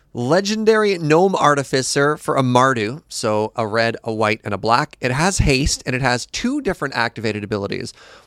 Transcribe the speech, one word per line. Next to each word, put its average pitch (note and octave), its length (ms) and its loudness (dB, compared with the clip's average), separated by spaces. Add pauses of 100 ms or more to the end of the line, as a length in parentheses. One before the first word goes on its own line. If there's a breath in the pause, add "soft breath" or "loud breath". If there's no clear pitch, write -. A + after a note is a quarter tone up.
(120 soft breath)
legendary G3+ 840 2
Gnome E3+ 380 4
Artificer C#3+ 800 0
for - 200 -4
a C3+ 60 2
Mardu, B2 680 2
so G#2+ 480 -2
a A2+ 100 -2
red, A2+ 360 0
a A2+ 100 -4
white, A2 320 0
and G#2+ 100 -6
a F#2+ 40 -4
black. A#2 420 0
It B2 120 -2
has E3+ 260 0
haste, D3 480 2
and B2+ 80 -2
it B2+ 80 -2
has B2 240 0
two C#4 360 -4
different E3+ 340 -4
activated A2 480 -4
abilities. G2+ 480 -6 (340 loud breath)